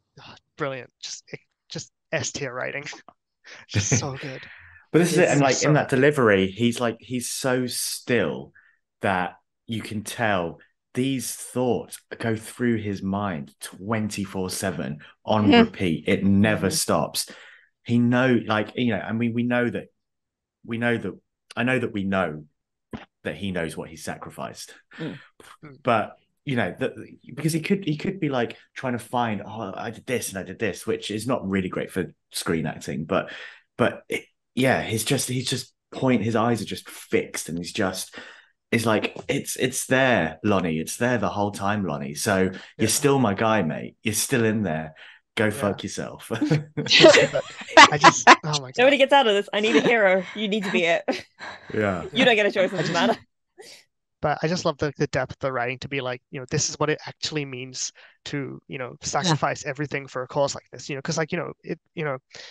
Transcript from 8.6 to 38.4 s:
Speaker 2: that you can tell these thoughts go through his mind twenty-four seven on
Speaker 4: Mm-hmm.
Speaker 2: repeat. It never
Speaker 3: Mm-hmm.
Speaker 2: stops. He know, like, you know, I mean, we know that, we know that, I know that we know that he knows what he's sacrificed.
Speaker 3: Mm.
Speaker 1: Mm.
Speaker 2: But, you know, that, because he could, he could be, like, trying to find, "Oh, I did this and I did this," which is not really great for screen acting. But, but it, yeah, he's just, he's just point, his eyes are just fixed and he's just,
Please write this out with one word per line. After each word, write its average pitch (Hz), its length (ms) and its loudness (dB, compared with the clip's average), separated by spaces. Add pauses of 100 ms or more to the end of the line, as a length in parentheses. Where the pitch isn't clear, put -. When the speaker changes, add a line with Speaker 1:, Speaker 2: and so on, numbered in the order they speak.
Speaker 2:
that 92 340 0 (300)
you 113 160 -6
can 104 220 -8
tell 92 560 -2 (340)
these 131 400 -2
thoughts - 680 -4 (200)
go 113 160 -2
through 117 420 -2
his 101 240 -6
mind 95 580 -4
twenty-four 98 920 -4
seven 76 480 -6 (260)
on 107 220 4
Speaker 4:
Mm-hmm. 233 180 8
Speaker 2:
repeat. 87 420 -2
It 98 160 2
never 98 440 4
Speaker 3:
Mm-hmm. 85 80 0
Speaker 2:
stops. - 540 0 (540)
He 120 140 2
know, 123 480 4
like, 107 300 -2
you 120 180 0
know, 95 80 -2
I - 120 -4
mean, 113 200 0
we 120 100 -2
know 123 260 0
that, 98 180 -6 (800)
we 117 120 -6
know 120 200 0
that, 95 220 -8 (380)
I 123 60 0
know 127 160 2
that 117 120 -2
we 101 120 -2
know 87 420 -2 (800)
that 78 120 -6
he 95 160 -8
knows 82 240 -4
what 67 140 -10
he's 78 140 -18
sacrificed. - 720 -12 (240)
Speaker 3:
Mm. 151 200 -10 (460)
Speaker 1:
Mm. 139 180 -20
Speaker 2:
But, 110 360 0 (280)
you 135 120 -4
know, 92 200 -2
that, 123 140 -4 (340)
because 156 280 -4
he 160 80 -2
could, 196 240 -2
he 156 120 -2
could 190 220 -6
be, 160 100 -2
like, 120 280 -2 (180)
trying 127 180 -6
to 117 60 -4
find, 113 460 -2
"Oh, 98 300 -10
I 110 160 -8
did - 140 -18
this 123 240 -4
and 98 80 -10
I 92 60 -6
did 90 160 -12
this," 101 260 -4
which - 240 -4
is 104 160 -6
not - 220 -4
really 95 220 0
great - 200 -6
for 82 240 -4 (200)
screen 80 340 -2
acting. - 380 -8
But, - 260 -2 (460)
but - 320 0
it, - 160 -6 (280)
yeah, 123 300 2
he's 110 220 -4
just, 131 240 0
he's 123 200 -4
just - 240 -6 (180)
point, 127 300 2
his 113 140 0
eyes 113 260 2
are 98 40 -6
just - 240 -10
fixed - 580 -4
and 82 100 -6
he's 85 140 -8
just, 92 420 -4 (580)